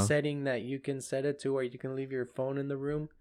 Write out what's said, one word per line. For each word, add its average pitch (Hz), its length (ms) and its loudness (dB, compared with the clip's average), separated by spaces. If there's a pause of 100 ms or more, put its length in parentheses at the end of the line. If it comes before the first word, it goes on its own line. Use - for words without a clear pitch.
setting 147 400 2
that 123 160 2
you 135 180 -2
can 135 220 -4
set 135 240 0
it 143 140 0
to 135 140 0
where 135 100 2
you 123 160 -4
can 131 160 -4
leave 135 160 -4
your 127 140 0
phone 135 340 -2
in 139 80 -2
the 139 100 -2
room 151 320 -2 (120)